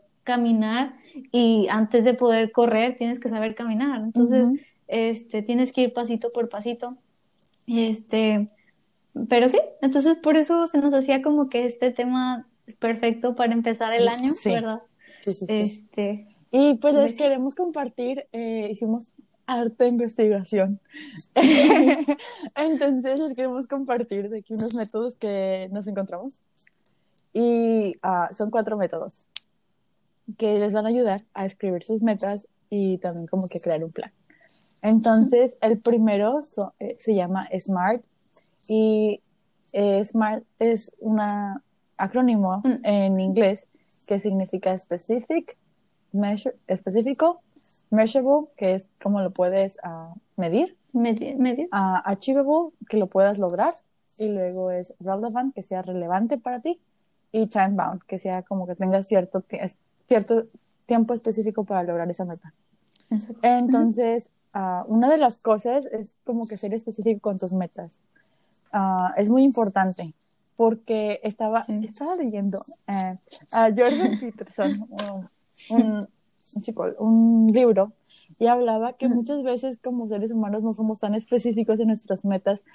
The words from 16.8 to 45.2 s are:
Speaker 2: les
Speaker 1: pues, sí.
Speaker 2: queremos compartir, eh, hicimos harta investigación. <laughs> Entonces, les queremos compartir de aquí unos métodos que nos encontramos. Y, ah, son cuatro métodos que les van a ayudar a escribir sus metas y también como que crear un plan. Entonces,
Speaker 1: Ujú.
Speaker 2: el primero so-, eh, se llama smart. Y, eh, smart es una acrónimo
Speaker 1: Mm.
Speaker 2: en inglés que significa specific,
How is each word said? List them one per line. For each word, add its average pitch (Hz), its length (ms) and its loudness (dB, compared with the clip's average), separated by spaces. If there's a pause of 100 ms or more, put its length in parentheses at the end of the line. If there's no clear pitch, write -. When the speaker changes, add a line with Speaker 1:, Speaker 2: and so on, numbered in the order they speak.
Speaker 2:
les 285 80 6
Speaker 1:
pues, 233 80 2
sí. - 60 -10
Speaker 2:
queremos 269 360 0
compartir, 277 800 -6
eh, 226 400 -6
hicimos 226 400 -4 (340)
harta 240 400 0
investigación. 214 960 0 (560)
<laughs> 294 1200 4
Entonces, 277 640 0
les 302 160 -4
queremos 254 320 -4
compartir 240 640 -4
de 220 100 -8
aquí 220 140 -12
unos 220 200 -4
métodos 226 420 -6
que 190 560 -4
nos 202 160 -8
encontramos. 196 520 -10 (920)
Y, 226 680 2
ah, 175 300 -2
son 208 180 -6
cuatro 220 280 -2
métodos 170 460 -6 (1120)
que 214 220 0
les 208 140 0
van 214 120 -2
a 220 40 0
ayudar 226 340 0 (100)
a 196 120 -6
escribir 185 380 -6
sus 220 180 -4
metas 202 460 -2 (220)
y 196 280 0
también 170 300 -8
como 185 200 -2
que 175 140 -8
crear 160 220 -2
un 165 80 -10
plan. - 200 -12 (720)
Entonces, 226 720 4
Speaker 1:
Ujú. - 80 -20
Speaker 2:
el 220 180 2
primero 220 640 2
so-, 202 380 -8
eh, 208 200 -10
se 220 160 -2
llama 185 320 -2 (120)
smart. 190 440 -2 (640)
Y, 214 540 2 (520)
eh, 202 300 2
smart 214 400 -2 (160)
es 226 400 0
una 208 600 -2 (360)
acrónimo 202 680 0
Speaker 1:
Mm. 254 220 0
Speaker 2:
en 196 340 2
inglés 190 480 0 (400)
que 196 120 -2
significa 190 580 -2
specific, 226 800 -4 (540)